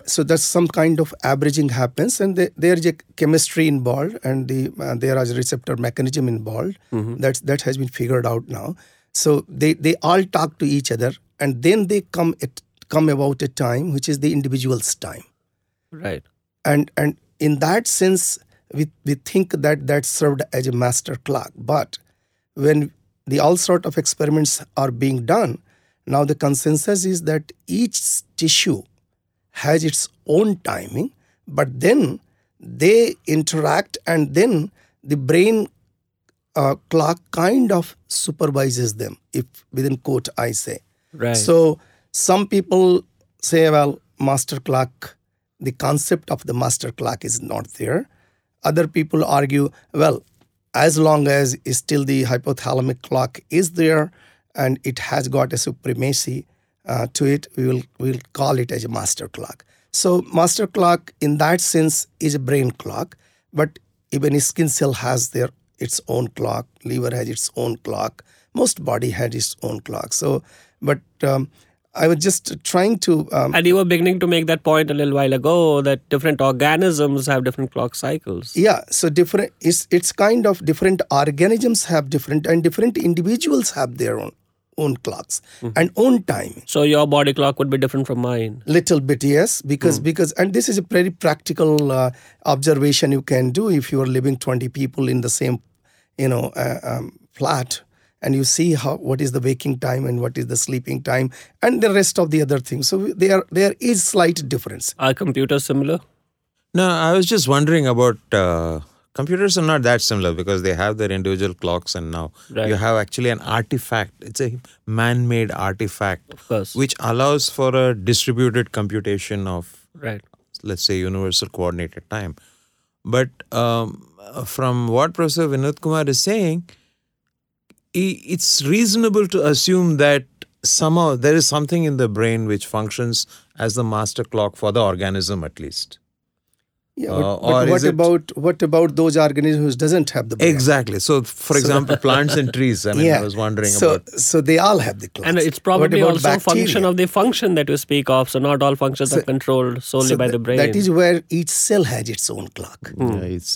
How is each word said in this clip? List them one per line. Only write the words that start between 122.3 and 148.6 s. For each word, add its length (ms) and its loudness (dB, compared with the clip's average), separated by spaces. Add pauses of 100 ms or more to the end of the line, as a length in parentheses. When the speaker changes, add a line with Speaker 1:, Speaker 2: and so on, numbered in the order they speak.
Speaker 3:
But, 260 0 (220)
um, 560 -2 (380)
from 420 -2
what 260 2
Professor 360 0
Vinod 320 -2
Kumar 260 0
is 140 0
saying, 420 0 (1300)
i-, 300 -2
it's 400 -2
reasonable 640 2
to 180 0
assume 520 2
that 280 4 (380)
somehow 520 2
there 200 4
is 120 4
something 360 0
in 140 0
the 120 2
brain 360 0
which 200 -2
functions 640 -4 (300)
as 180 -2
the 80 0
master 400 -2
clock 320 -2
for 160 -2
the 100 2
organism 640 -2
at 160 -12
least. 400 -12 (960)
Speaker 1:
Yeah, 140 -8
Speaker 3:
Uh, 120 -2
Speaker 1:
but, 160 0
Speaker 3:
or 140 0
Speaker 1:
but 180 4
what 80 4
Speaker 3:
is 80 0
it 40 4
Speaker 1:
about, 480 2
what 240 0
about 340 2
those 220 2
organisms 560 2
who 60 -6
doesn't 320 2
have 180 -4
the 80 -6
brain? 160 4
Speaker 3:
Exactly. 460 2
So, 240 2
for 320 -4
Speaker 1:
So 40 4
Speaker 3:
example, 380 2
plants 380 2
and 180 0
trees, 320 0
I 80 0
mean, 120 2
Speaker 1:
<laughs> 40 6
Yeah. 100 4
Speaker 3:
I 40 -2
was 120 -4
wondering 360 0
Speaker 1:
So, 240 4
Speaker 3:
about 140 -6 (160)
Speaker 1:
so 160 2
they 180 4
all 180 4
have 220 -4
the 100 -14
clocks. 180 -8
Speaker 2:
And 120 2
it's 180 0
Speaker 1:
What 60 -18
Speaker 2:
probably 380 4
Speaker 1:
about 100 2
Speaker 2:
also 240 2
a 40 0
function 260 2
Speaker 1:
bacteria? 240 0
Speaker 2:
of 80 0
the 100 2
function 480 0
that 120 0
we 100 0
speak 340 -2
of. 180 4
So 80 -2
not 240 2